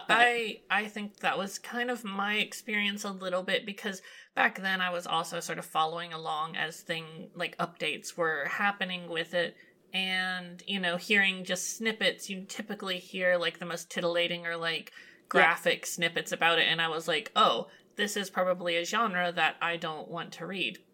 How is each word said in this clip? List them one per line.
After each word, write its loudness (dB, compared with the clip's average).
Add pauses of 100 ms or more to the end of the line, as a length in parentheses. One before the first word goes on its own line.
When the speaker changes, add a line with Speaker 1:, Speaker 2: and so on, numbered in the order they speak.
Speaker 1:
But 6
Speaker 2:
I, 4 (100)
I 2
think -10
that 0
was -4
kind -4
of -4
my -2
experience -2
a -4
little -2
bit 0
because -8 (340)
back 4
then -2
I 0
was -4
also -2
sort -6
of -8
following -2
along -4
as -4
thing, -8
like, -4
updates -4
were 2
happening 0
with -2
it. 0 (380)
And, -2
you -2
know, 2
hearing 4
just -4
snippets, 0
you -8
typically -6
hear, 2
like, -2
the -8
most -6
titillating 0
or, -2
like, -2
Speaker 1:
Yeah. -20
Speaker 2:
graphic 6
snippets -2
about 6
it. 6
And 2
I 0
was -2
like, 0
"Oh, 4 (260)
this 0
is -2
probably 2
a 0
genre 2
that 2
I 0
don't -6
want -8
to -10
read." -4 (140)